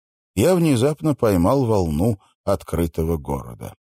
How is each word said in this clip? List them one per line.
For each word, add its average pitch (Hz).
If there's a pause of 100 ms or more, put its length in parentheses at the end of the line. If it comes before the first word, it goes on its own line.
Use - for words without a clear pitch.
(360)
я 160
внезапно 151
поймал 110
волну 98 (260)
открытого 85
города. 64 (140)